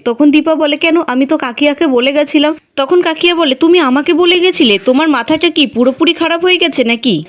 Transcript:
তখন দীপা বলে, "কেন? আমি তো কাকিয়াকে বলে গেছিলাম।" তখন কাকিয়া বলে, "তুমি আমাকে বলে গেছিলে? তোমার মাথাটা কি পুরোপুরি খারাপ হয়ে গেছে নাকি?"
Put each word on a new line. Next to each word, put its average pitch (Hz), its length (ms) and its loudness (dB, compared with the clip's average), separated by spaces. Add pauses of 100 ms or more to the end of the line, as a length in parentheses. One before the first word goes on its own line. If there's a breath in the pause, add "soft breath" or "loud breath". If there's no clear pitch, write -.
তখন 240 260 0
দীপা 302 240 2
বলে, 302 220 0
"কেন? 330 240 0
আমি 262 260 -2
তো 311 120 -2
কাকিয়াকে 285 480 -2
বলে 254 260 0
গেছিলাম।" 294 400 0 (240)
তখন 277 240 0
কাকিয়া 349 340 0
বলে, 311 200 0
"তুমি 330 240 2
আমাকে 277 360 0
বলে 349 260 2
গেছিলে? 339 380 2
তোমার 262 300 0
মাথাটা 311 420 0
কি 320 160 -2
পুরোপুরি 254 460 0
খারাপ 330 320 -2
হয়ে 370 140 2
গেছে 302 260 -2
নাকি?" 233 320 -2 (120)